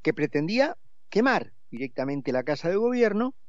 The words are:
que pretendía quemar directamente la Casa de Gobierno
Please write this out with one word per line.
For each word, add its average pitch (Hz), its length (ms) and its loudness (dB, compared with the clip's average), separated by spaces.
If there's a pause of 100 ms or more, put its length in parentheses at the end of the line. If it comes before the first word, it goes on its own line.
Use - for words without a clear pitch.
que - 120 2
pretendía 175 640 2 (320)
quemar 233 420 2 (180)
directamente 135 600 -4
la 127 120 0
Casa 151 260 -2
de 190 80 2
Gobierno 240 580 2 (140)